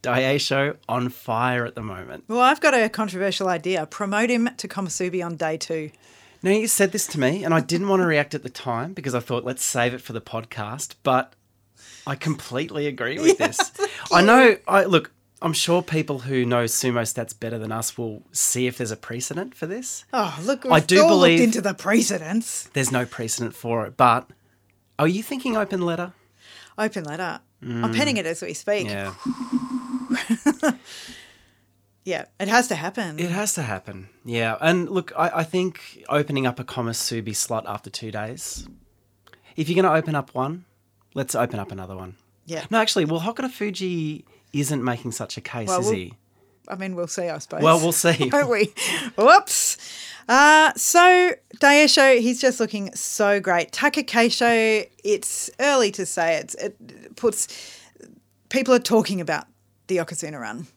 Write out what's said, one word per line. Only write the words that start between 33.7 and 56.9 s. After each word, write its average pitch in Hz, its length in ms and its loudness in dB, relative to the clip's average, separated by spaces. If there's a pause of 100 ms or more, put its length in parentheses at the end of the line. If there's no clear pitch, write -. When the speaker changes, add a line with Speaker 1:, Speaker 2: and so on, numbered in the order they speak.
Speaker 1:
yeah. 117 360 -2
And 170 300 2
look, 180 260 -4
I, 165 200 2
I 165 80 0
think 180 640 -6
opening 143 400 0
up 127 100 -4
a 123 60 -10
Komusubi 117 680 -6
slot - 340 -4
after 104 220 -10
two 110 200 -12
days, 110 580 -10 (840)
if 156 140 -4
you're 175 120 2
gonna 175 160 4
open 156 200 0
up - 180 -6
one, 151 300 -4 (500)
let's 135 220 -6
open 113 240 -2
up 95 100 -10
another 95 240 -12
one. 92 220 -14 (280)
Speaker 2:
Yeah. 160 260 -10
Speaker 1:
No, 226 100 2
actually, 202 240 2
well, 160 160 -2
Hokuto 226 280 -4
Fuji 180 760 -6 (280)
isn't 139 300 -2
making 120 300 -4
such - 240 -10
a 110 40 -12
case, 113 280 -10
Speaker 2:
Well, 180 100 0
Speaker 1:
is - 80 -2
Speaker 2:
we'll, - 80 0
Speaker 1:
he? 90 200 -10 (520)
Speaker 2:
I - 80 -10
mean, 185 220 -8
we'll 170 100 -4
see, 175 220 -6
I 151 100 -8
suppose. 156 240 -6
Speaker 1:
Well, 160 160 6
we'll 165 140 2
see. 156 360 2
Speaker 2:
<laughs> - 40 0
Won't 285 180 2
we? 214 220 2 (440)
Whoops. - 600 4 (500)
Uh, 302 460 8
so, 359 560 6 (280)
Daieisho, 285 600 8
he's 240 220 0
just 254 180 2
looking 208 380 -4
so 202 420 0
great. 175 320 0
Takakeisho, 233 1160 2 (160)
it's - 460 -2 (100)
early 262 320 2
to 196 120 -6
say. 165 340 0
It's, - 180 -10
it - 600 -12